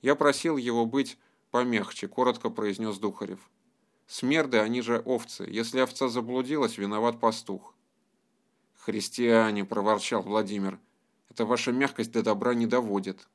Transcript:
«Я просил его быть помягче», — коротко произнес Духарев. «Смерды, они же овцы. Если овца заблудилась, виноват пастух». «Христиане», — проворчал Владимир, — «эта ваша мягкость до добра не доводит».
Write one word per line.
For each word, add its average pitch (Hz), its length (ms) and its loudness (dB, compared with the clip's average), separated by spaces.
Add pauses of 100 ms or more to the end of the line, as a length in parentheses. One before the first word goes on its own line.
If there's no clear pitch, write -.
«Я 139 140 4
просил 147 420 2
его 117 260 0
быть 123 320 -2 (340)
помягче», — 113 580 0
коротко 123 420 0
произнес 107 480 -4
Духарев. 98 520 -8 (560)
«Смерды, 135 520 2
они 113 240 0
же 117 220 0
овцы. 120 440 -4
Если 117 320 -2
овца 127 280 0
заблудилась, 123 720 -2
виноват 107 420 0
пастух». - 540 -2 (1040)
«Христиане», — 110 840 2
проворчал 104 580 0
Владимир, — 98 560 -2 (520)
«эта 113 160 -2
ваша 120 260 2
мягкость 127 400 0
до 113 100 2
добра 113 320 2
не 117 120 2
доводит». 101 680 -2